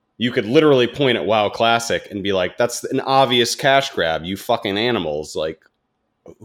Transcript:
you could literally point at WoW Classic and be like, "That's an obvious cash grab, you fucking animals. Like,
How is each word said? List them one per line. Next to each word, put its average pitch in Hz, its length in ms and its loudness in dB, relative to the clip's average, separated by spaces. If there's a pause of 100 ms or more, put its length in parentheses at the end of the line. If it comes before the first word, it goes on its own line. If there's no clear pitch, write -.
(180)
you 117 140 -2
could 117 140 -2
literally 135 420 4
point 127 300 0
at 80 80 -4
WoW 104 240 2
Classic 113 600 0
and 98 140 -8
be 101 80 -4
like, 92 260 -2
"That's - 280 -2
an 131 160 -2
obvious 127 520 2
cash 139 380 2
grab, 80 320 -2
you 95 140 -8
fucking 104 400 -2
animals. 85 580 -2
Like, 80 300 -6 (800)